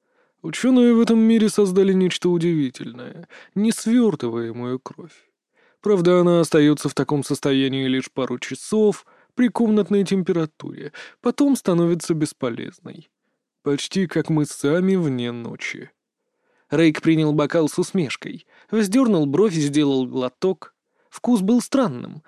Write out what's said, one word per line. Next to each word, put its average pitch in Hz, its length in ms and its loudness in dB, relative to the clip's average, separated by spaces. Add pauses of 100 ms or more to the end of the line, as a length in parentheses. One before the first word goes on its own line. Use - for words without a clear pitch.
(400)
«Ученые 240 540 2
в 226 60 4
этом 226 180 4
мире 220 320 4
создали 190 420 2
нечто 180 380 0
удивительное, 151 960 -4 (260)
несвертываемую 127 1300 0
кровь. - 480 -20 (540)
Правда, 180 380 4
она 175 200 4
остается 151 480 2
в 135 60 -10
таком 139 280 -2
состоянии 135 640 -2
лишь 131 240 -4
пару 123 280 -6
часов - 680 -2 (280)
при 247 140 2
комнатной 208 560 0
температуре, 160 880 -4 (280)
потом 277 340 2
становится 170 600 0
бесполезной. - 920 -8 (540)
Почти 147 440 -2
как 160 240 -4
мы 151 160 0
сами 185 500 0
вне 123 360 -4
ночи». - 580 -12 (800)
Рейк 156 300 2
принял 156 320 2
бокал 151 360 0
с - 100 -6
усмешкой, - 680 -4 (240)
вздернул 208 560 2
бровь, 170 280 2
сделал 143 520 2
глоток. 127 680 -6 (340)
Вкус 240 320 0
был 220 220 2
странным, 156 640 -4